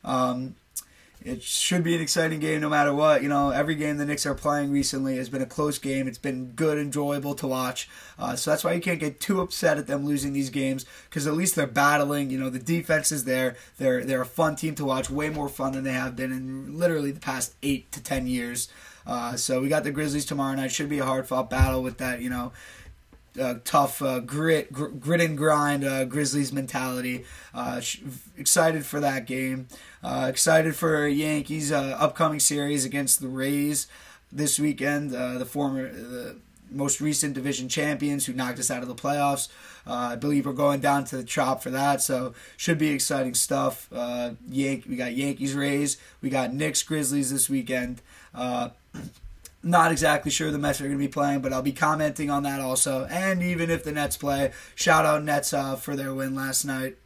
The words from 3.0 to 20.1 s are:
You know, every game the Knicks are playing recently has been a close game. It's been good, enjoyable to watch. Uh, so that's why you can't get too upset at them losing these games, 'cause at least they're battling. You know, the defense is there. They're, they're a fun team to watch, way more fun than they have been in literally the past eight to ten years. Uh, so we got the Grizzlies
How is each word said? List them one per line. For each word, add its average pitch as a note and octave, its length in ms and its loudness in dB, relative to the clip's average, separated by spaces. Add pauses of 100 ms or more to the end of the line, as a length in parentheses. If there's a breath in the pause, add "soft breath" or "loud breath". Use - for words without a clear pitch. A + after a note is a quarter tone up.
You C#3+ 60 0
know, C#3+ 220 4
every C#3+ 240 2
game D3+ 200 -2
the D3 100 -2
Knicks C#3+ 200 -2
are C#3 100 0
playing D3 380 0
recently C3+ 420 0
has B2+ 140 -4
been C3 120 -2
a C3 40 0
close D3+ 320 -2
game. C3+ 280 -2
It's B2 120 -6
been B2+ 300 -6
good, D3+ 300 0
enjoyable C#3+ 580 -2
to - 120 -6
watch. B2+ 400 -2 (300 loud breath)
Uh, C3 180 -4
so D3+ 160 0
that's D#3 140 2
why E3+ 80 2
you F3 80 0
can't F3 180 0
get D3+ 220 -4
too F#3+ 180 2
upset E3+ 380 2
at D3 100 -6
them C#3+ 180 -2
losing C#3+ 280 0
these C#3 160 0
games, C3+ 360 0 (240 loud breath)
'cause D3 180 -2
at D3+ 60 2
least F3 220 2
they're D3 100 2
battling. C#3+ 640 4
You C3 100 -2
know, C3 100 -2
the B2+ 100 -4
defense D#3 540 2
is C#3 100 -2
there. B2+ 320 2 (220 loud breath)
They're, B2+ 260 2
they're C3 180 0
a B2 40 -2
fun D#3 320 0
team D#3 180 -2
to D3 80 -4
watch, C3 260 0
way D3 200 -2
more D3 180 -4
fun C3+ 240 -2
than C3+ 140 -4
they C3 80 -2
have B2+ 240 -4
been C3 160 -4
in C3+ 440 -8
literally D#3+ 340 2
the C#3+ 100 -10
past C3 320 -4 (100)
eight C#3 300 -2
to A2+ 100 -12
ten C3 240 -2
years. B2 400 -2 (400 loud breath)
Uh, A#2+ 280 -4
so B2+ 240 0
we C3+ 100 0
got D#3 140 2
the D3 80 -2
Grizzlies C#3+ 340 -2